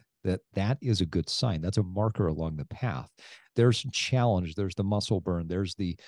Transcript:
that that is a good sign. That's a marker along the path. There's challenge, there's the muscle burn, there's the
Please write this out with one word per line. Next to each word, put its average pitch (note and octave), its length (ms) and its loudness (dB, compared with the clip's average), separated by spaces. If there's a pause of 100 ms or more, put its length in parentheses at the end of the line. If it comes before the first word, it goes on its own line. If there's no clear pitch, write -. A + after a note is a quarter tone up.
(240)
that F#2 180 -2 (120)
that G#2 280 0
is A2 200 2
a F2 40 2
good D#2+ 240 -2
sign. F#2 320 -2
That's F#2 160 -2
a G#2+ 60 4
marker G2+ 440 0
along D#2 280 -2
the D2 100 -6
path. E2 440 -6 (460)
There's A#2+ 360 6
challenge, G2 640 2
there's F#2+ 200 -2
the G2+ 80 0
muscle G2+ 380 0
burn, F2 260 -2
there's F2+ 280 -2
the F2+ 220 -4 (100)